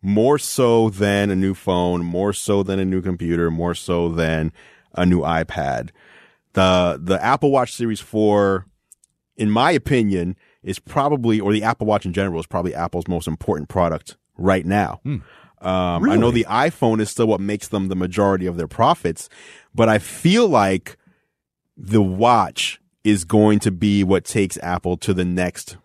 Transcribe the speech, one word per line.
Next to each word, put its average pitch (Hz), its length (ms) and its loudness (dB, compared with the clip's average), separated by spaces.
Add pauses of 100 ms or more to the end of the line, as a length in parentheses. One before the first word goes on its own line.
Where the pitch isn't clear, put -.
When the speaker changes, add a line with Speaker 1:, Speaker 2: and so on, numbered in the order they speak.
Speaker 1:
More 110 360 4
so 117 520 2
than 101 400 2
a 95 60 0
new 95 180 0
phone, 90 500 0
more 90 280 -2
so 101 300 -2
than 95 160 -2
a 95 60 -2
new 92 180 -2
computer, 85 480 -2
more 85 240 -4
so 85 340 -2
than 80 440 -2 (420)
a 90 100 0
new 90 160 4
iPad. 73 720 -4 (640)
The, 90 480 2
the 90 200 -2
Apple 139 280 2
Watch 127 240 0
Series 117 260 -4
four, 101 680 2 (720)
in 107 140 0
my 123 200 2
opinion, 101 680 0 (260)
is 95 160 -8
probably, 135 600 0
or 101 120 0
the 107 100 0
Apple 110 240 -2
Watch 104 200 0
in 90 60 -6
general, 90 280 -2
is 82 60 -10
probably 87 280 -4
Apple's 85 340 -6
most 87 200 -4
important 80 400 -6
product 85 480 -2 (200)
right 95 300 0
now. 98 380 -2
Speaker 2:
Hmm. 147 120 -6 (460)
Speaker 1:
Um, 90 480 0
I - 60 2
know 117 120 4
Speaker 2:
Really? 120 140 2
Speaker 1:
the - 60 -2
iPhone 117 520 0
is 107 100 -2
still 117 160 0
what 104 140 0
makes 101 280 -6
them 95 200 -4
the 92 80 -4
majority 92 500 0
of 87 100 -6
their 85 100 -4
profits, 113 640 -2 (460)
but 113 160 4
I 107 80 4
feel 208 500 2
like 98 480 0 (800)
the 107 260 2
watch 98 800 0 (240)
is 101 200 2
going 107 360 4
to 110 100 0
be 101 320 0
what 92 220 2
takes 98 380 -4
Apple 87 360 -4
to - 140 -4
the 90 120 -2
next 90 600 -4